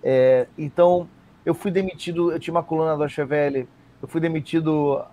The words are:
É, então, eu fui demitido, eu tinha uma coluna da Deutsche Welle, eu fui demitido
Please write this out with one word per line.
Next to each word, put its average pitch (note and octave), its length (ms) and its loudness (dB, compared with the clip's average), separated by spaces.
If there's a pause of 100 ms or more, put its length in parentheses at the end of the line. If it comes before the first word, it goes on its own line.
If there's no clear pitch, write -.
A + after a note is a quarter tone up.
É, C3 440 4 (100)
então, F3 500 2 (380)
eu E3 80 0
fui F#3+ 180 -4
demitido, F3 600 -2
eu D#3+ 80 -4
tinha D#3+ 140 -10
uma E3+ 100 0
coluna D#3+ 280 -2
da D3+ 60 -2
Deutsche D3 260 -4
Welle, C#3 460 -2 (320)
eu - 60 -14
fui - 120 -4
demitido D#3 840 0 (120)